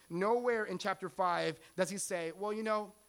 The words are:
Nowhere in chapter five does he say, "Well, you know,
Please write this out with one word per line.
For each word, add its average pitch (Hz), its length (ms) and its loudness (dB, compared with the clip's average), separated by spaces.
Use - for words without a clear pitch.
Nowhere 226 540 2
in 185 140 -4
chapter 190 300 -2
five 165 520 0
does 180 140 2
he 196 100 -6
say, 170 320 -4
"Well, 196 200 -4
you 214 120 -2
know, 214 300 0